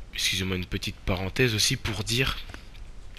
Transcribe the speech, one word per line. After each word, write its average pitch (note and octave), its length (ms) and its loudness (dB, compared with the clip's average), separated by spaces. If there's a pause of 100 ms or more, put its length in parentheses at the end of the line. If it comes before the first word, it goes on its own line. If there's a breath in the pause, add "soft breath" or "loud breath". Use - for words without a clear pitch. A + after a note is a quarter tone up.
(140)
excusez-moi, F#2+ 420 2
une F2+ 100 0
petite - 300 -2
parenthèse G2+ 600 2
aussi A#2 200 4
pour A2 300 -2
dire A#2+ 320 2 (800)